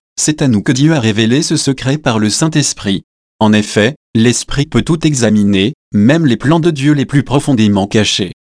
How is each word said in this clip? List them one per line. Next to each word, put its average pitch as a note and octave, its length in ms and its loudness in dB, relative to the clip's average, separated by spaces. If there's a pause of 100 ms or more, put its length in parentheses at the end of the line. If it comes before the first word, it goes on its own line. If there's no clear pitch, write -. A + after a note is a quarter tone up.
(160)
c'est D3+ 280 -2
à C#3 40 2
nous A#2 140 2
que E3 100 0
Dieu D3 220 2
a D3+ 60 0
révélé A2+ 420 0
ce D#3+ 160 -2
secret C3+ 400 -2
par A2+ 220 -2
le G#2+ 100 0
Saint-Esprit. C3+ 720 -2 (380)
En G#2+ 140 2
effet, G#2+ 420 0 (180)
l'Esprit A#2+ 540 0
peut A#2 160 -2
tout E3 240 -2
examiner, G#2+ 680 2 (220)
même C#3+ 320 2
les A2+ 100 2
plans D#3+ 220 0
de E3 100 0
Dieu D3 240 0
les C#3 140 0
plus C#3 160 0
profondément G#2+ 640 0
cachés. G#2 440 -2 (180)